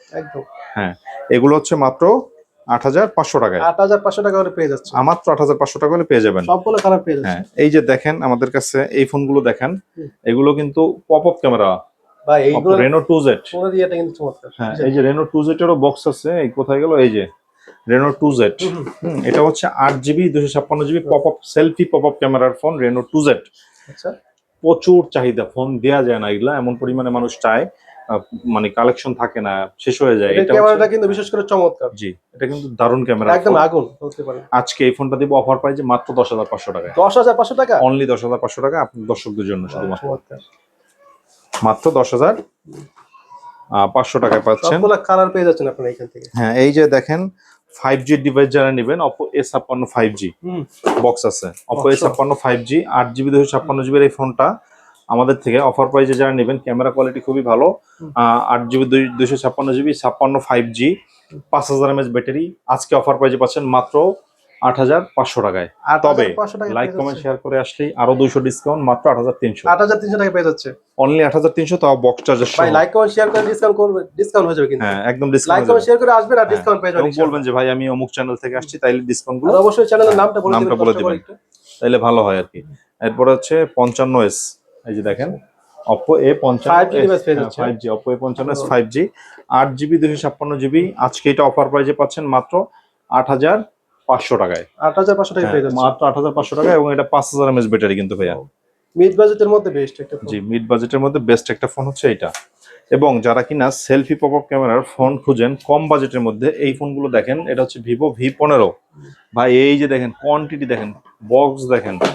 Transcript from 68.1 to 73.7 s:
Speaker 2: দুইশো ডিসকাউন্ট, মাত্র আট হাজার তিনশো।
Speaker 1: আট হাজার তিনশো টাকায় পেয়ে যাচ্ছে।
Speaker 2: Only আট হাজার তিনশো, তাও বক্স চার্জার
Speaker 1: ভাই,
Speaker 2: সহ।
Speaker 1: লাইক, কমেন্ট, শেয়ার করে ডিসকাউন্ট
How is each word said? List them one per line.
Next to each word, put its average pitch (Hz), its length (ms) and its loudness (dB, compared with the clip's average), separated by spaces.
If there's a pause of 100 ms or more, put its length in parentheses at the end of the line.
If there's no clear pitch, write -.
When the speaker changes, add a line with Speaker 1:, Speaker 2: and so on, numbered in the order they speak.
Speaker 2:
দুইশো 131 260 2
ডিসকাউন্ট, 139 440 -4
মাত্র 123 260 2
আট 123 60 2
হাজার 123 240 -2
তিনশো। 113 280 -4
Speaker 1:
আট 180 120 4
হাজার 208 200 2
তিনশো 208 160 -4
টাকায় 196 160 0
পেয়ে 175 120 0
যাচ্ছে। 156 300 -4 (260)
Speaker 2:
Only 147 260 4
আট 135 80 -2
হাজার 156 160 2
তিনশো, 165 260 -2
তাও 143 200 4
বক্স 123 260 0
চার্জার 123 260 0 (100)
Speaker 1:
ভাই, 170 100 2
Speaker 2:
সহ। 156 40 0
Speaker 1:
লাইক, 165 180 2
কমেন্ট, 214 220 2
শেয়ার 214 180 2
করে 214 160 0
ডিসকাউন্ট 214 300 0